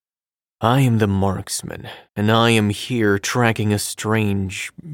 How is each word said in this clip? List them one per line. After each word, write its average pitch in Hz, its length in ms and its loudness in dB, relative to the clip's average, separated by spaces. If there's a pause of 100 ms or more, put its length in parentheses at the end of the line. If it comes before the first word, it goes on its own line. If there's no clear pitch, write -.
(640)
"I 123 180 4
am 120 160 4
the 107 100 2
marksman, - 840 -4 (260)
and 104 160 2
I 117 200 4
am 107 180 2
here 104 480 0
tracking 113 520 0
a 104 80 2
strange 101 920 -4 (220)